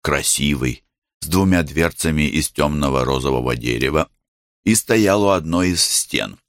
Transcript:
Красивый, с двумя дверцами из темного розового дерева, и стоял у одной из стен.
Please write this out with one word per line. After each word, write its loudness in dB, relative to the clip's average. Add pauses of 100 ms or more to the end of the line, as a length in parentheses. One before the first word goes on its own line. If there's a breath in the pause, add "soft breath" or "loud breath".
Красивый, -2 (380)
с -12
двумя 2
дверцами 0
из -2
темного 0
розового 0
дерева, -2 (540)
и 2
стоял 2
у 2
одной 0
из 0
стен. -4 (100)